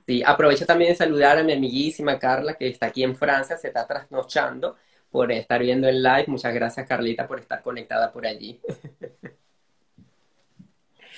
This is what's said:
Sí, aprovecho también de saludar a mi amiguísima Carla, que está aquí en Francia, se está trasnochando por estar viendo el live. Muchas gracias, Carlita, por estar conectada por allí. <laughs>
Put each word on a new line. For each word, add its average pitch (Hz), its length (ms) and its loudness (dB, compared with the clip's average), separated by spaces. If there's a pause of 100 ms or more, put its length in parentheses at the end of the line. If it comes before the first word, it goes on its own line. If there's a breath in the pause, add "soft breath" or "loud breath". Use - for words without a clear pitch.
Sí, 123 160 0
aprovecho 143 440 4
también 170 240 4
de 175 60 2
saludar 147 420 6
a 160 60 4
mi 156 100 2
amiguísima 139 640 -2
Carla, 127 360 -2
que 127 140 -2
está 120 180 -4
aquí 127 160 -4
en 127 140 0
Francia, 139 400 0
se 147 120 -10
está 120 180 -4
trasnochando 135 880 -4 (340)
por 120 200 0
estar 117 320 -2
viendo 127 260 2
el 131 140 2
live. 135 240 4
Muchas 123 260 -4
gracias, 120 360 -4
Carlita, 120 400 -2
por 127 100 -8
estar - 240 -10
conectada 117 500 -4
por 117 140 -8
allí. 110 400 -12
<laughs> - 380 -14 (2250 loud breath)